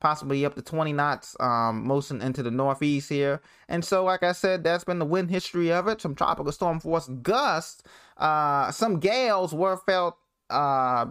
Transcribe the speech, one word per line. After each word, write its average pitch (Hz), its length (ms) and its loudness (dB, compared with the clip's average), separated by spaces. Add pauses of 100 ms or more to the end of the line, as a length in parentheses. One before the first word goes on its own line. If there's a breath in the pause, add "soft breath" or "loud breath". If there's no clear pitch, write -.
possibly 139 460 0
up 139 80 -4
to 123 80 -10
twenty 156 320 -2
knots, 143 460 -2
um, 117 460 0
motion 139 360 -2
into 131 200 -4
the 120 80 -4
northeast 139 600 0
here. 143 320 0 (260 soft breath)
And 170 160 -2
so, 185 180 2
like 185 200 0
I 180 100 4
said, 185 320 0
that's 170 200 0
been 180 140 -2
the 165 60 -2
wind 175 240 0
history 175 420 0
of 180 180 0
it. 220 120 -2
Some 143 140 -6
tropical 147 380 -2
storm 165 280 -2
force 160 300 -2 (100)
gusts, 185 640 0 (340 loud breath)
uh, 147 540 2
some 220 280 0
gales 196 540 2
were 185 240 0
felt, 180 400 0 (320)
uh, 131 640 2